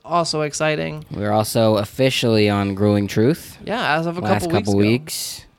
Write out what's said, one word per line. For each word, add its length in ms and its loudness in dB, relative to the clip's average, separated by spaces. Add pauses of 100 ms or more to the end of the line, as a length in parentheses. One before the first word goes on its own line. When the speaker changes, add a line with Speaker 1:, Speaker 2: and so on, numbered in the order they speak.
Speaker 1:
also 380 -2
exciting. 680 -4
Speaker 2:
We're 200 -4
also 460 2
officially 720 2
on 260 0
Grueling 320 2
Truth. 560 0
Speaker 1:
Yeah, 360 -2
as 80 -4
of 100 -6
a 40 -8
Speaker 2:
Last 220 0
Speaker 1:
couple 140 0
Speaker 2:
couple 200 0
Speaker 1:
weeks 640 -2
ago. 60 -20 (140)